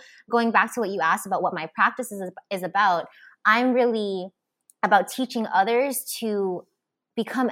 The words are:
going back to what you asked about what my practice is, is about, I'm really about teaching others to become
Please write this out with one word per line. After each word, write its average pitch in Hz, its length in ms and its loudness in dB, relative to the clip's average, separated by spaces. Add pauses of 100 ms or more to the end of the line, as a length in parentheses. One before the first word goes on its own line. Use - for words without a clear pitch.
(280)
going 233 220 2
back 196 240 4
to 247 60 -4
what 196 100 -2
you 196 100 -4
asked 170 260 0
about 180 160 -2
what 180 120 0
my 160 220 -6
practice 233 340 0
is, 196 180 -8 (220)
is 185 140 -6
about, 180 420 0 (400)
I'm 240 260 4
really 214 580 0 (520)
about 202 260 4
teaching 247 380 -4
others 233 580 0 (160)
to 196 440 -2 (520)
become 233 340 -2